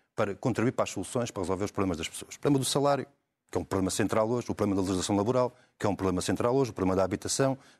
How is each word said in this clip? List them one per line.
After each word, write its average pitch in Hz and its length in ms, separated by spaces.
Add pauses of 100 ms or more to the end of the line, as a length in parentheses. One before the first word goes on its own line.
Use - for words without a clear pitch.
(140)
para 104 200
contribuir 123 380
para - 100
as 98 80
soluções, 117 400
para 98 120
resolver 92 220
os 98 60
problemas 95 260
das 80 140
pessoas. - 240
O - 60
problema 143 180
do 131 80
salário, 143 400 (440)
que - 60
é 92 40
um - 40
problema 95 260
central 110 380
hoje, 120 220
o - 40
problema 104 220
da 98 60
legislação 95 340
laboral, 123 400 (220)
que - 80
é - 20
um 95 80
problema 92 240
central 107 340
hoje, 131 180
o - 20
problema 95 200
da 95 80
habitação, 104 540 (240)